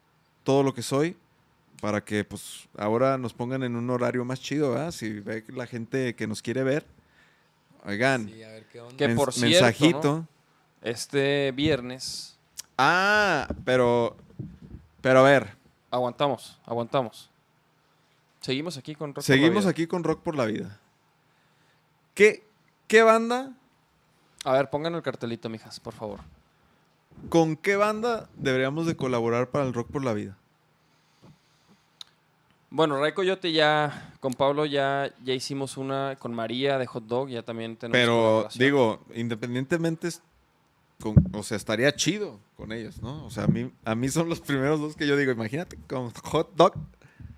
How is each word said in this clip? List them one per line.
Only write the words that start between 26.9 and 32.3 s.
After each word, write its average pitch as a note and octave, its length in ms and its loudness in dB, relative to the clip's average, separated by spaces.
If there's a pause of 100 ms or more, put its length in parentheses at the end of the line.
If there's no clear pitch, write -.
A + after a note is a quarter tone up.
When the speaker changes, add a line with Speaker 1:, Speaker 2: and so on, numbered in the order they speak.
Speaker 1:
¿Con D#3+ 280 4
qué G3+ 180 0
banda G#3+ 600 0
deberíamos C#3 500 0
de E3 100 -2
colaborar A#2+ 540 -2
para C#3+ 160 0
el B2 80 -4
Rock A#2 160 -6
por C#3 140 -6
la A#2+ 80 0
Vida? G2+ 240 -6 (2250)